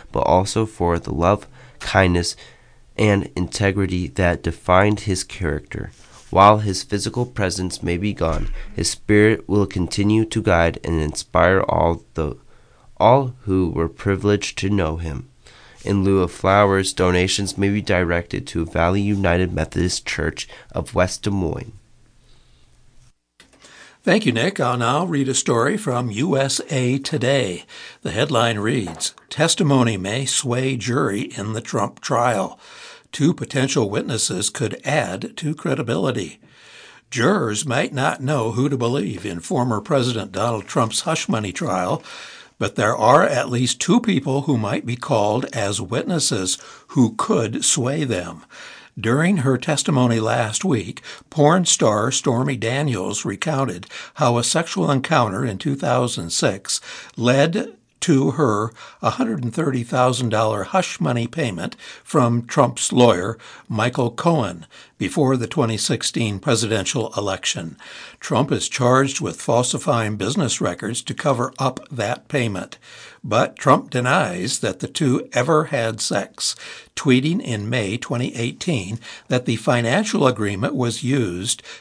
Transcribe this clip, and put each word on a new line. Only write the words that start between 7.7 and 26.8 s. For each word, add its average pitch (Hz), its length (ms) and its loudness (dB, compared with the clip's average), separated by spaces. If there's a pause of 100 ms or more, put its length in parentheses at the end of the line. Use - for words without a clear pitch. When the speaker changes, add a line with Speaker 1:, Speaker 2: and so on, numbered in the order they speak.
Speaker 1:
may 85 160 0
be 101 160 -2
gone, - 340 0 (260)
his - 160 -2
spirit 107 560 4
will 98 200 2
continue 101 580 2
to 110 180 -2
guide 85 400 4
and 82 160 0
inspire 87 600 2
all 82 440 0 (100)
the, 76 240 -4 (580)
all 127 460 4
who 92 260 2
were 82 220 -2
privileged 101 680 -2
to 98 120 -2
know 82 260 0
him. 80 320 -8 (560)
In 101 200 0
lieu 95 180 4
of 87 100 -2
flowers, 98 640 2
donations 92 640 0
may 101 100 2
be 101 140 0
directed 87 640 -2
to 82 180 -4
Valley 87 380 0
United 92 500 2
Methodist 87 540 -2
Church - 420 -6 (240)
of - 220 -6
West 92 280 0
Des 107 80 -2
Moines. 95 440 -4 (2250)
Speaker 2:
Thank 214 220 4
you, 127 80 4
Nick. 143 260 0
I'll 123 200 0
now 131 260 2
read 143 240 0
a 127 60 -2
story 123 420 2
from 123 360 -2
U 135 260 0
S 135 220 0 (100)
A 127 280 0